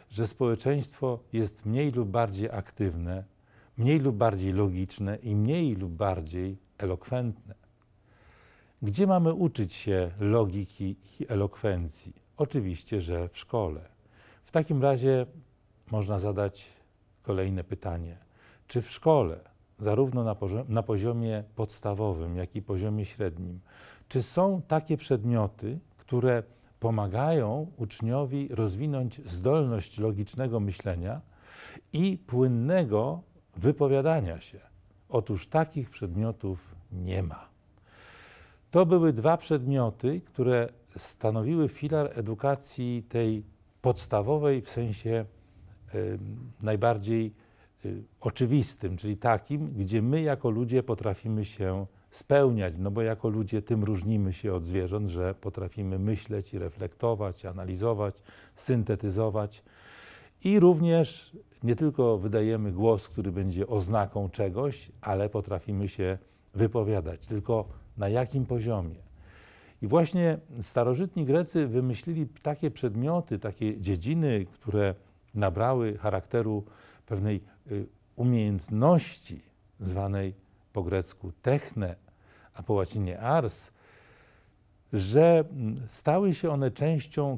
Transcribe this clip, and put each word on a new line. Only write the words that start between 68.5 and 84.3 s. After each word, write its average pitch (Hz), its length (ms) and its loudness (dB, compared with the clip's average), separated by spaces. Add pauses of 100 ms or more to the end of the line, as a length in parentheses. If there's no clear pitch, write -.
I 107 60 -4
właśnie 165 500 4 (240)
starożytni 131 640 0
Grecy 151 420 2
wymyślili 127 600 -2 (140)
takie 147 300 -2
przedmioty, 123 680 -2
takie 107 420 -4
dziedziny, 104 680 0
które 101 440 0 (380)
nabrały 107 640 2
charakteru 104 640 -2 (420)
pewnej, 101 360 -2 (300)
y, 101 140 -4 (300)
umiejętności, 113 1300 2 (380)
zwanej 98 540 -2 (400)
po 101 100 -2
grecku 92 480 -4 (100)
techne, 110 540 0 (580)
a 90 100 -16
po 110 100 0
łacinie 92 460 -2
ars, 123 520 -2 (1200)